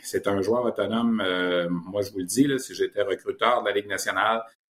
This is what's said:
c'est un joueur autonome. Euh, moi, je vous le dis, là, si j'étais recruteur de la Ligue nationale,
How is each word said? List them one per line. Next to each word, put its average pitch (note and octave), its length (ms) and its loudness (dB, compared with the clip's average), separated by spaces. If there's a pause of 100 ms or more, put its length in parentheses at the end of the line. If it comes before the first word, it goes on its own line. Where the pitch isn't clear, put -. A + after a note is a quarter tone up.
c'est - 240 -4
un G2 160 0
joueur A#2 200 2
autonome. A2 600 0
Euh, F2+ 440 2
moi, F2+ 340 -2
je F#2+ 80 -6
vous G2 80 -8
le F2+ 60 -4
dis, B2 200 4
là, C3+ 140 2
si F#2 160 -10
j'étais G2 260 0
recruteur G#2 640 0
de G#2+ 40 0
la G2+ 60 0
Ligue G2+ 140 -2
nationale, G#2 560 0 (260)